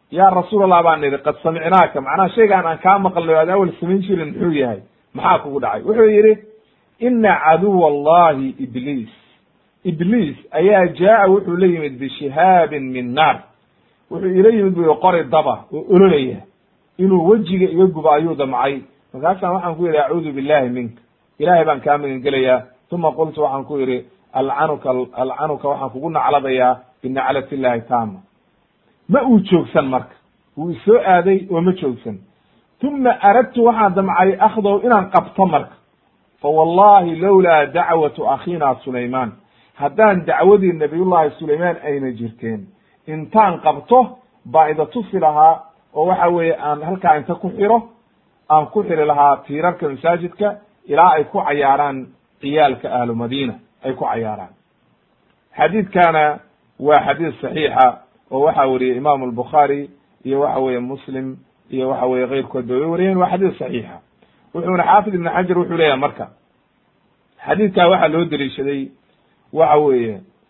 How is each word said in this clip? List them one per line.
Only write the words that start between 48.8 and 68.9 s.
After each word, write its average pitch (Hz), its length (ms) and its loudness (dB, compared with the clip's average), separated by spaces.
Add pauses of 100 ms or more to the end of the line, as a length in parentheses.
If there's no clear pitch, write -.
xiri 160 220 -2
lahaa 143 300 2 (100)
tiirarka 160 420 -4
masaajidka 170 680 -4 (320)
ilaa 151 280 4
ay 151 80 0
ku - 200 -8
cayaaraan 139 640 -2 (340)
ciyaalka 143 540 0
ahlu 120 200 -4
Madiina 117 400 -6 (300)
ay 131 80 -6
ku 127 120 -8
cayaaraan. 107 480 -8 (1040)
Xadiidkana 165 800 2 (400)
waa 143 280 4
xadiis 147 340 -4
saxiixa 135 460 2 (440)
oo 131 160 -4
waxaa 151 200 2
wariyey 127 300 0
Imaamu 139 280 -2
Albukhaari 143 640 -2 (340)
iyo 135 160 -2
waxa 135 200 -2
weeye 131 180 -2
Muslim 131 580 -10 (340)
iyo 131 180 -4
waxa 127 180 -2
weeye 127 220 -2
keyrkood 131 380 -6
bay 123 140 -2
wariyeen. 170 360 -2
Waa 180 140 0
xadiis 185 280 -2
saxiixa. 123 420 -10 (540)
Wuxuuna 175 300 -4
Xaafid 202 300 2
ibn 175 140 -6
Xajar 180 300 -2
wuxuu 175 180 -4
leeyahay 151 240 2
marka, 135 260 -6 (1200)
xadiidkaa 185 420 2
waxaa 175 200 4
loo 160 160 0
deliishaday 139 640 -6 (640)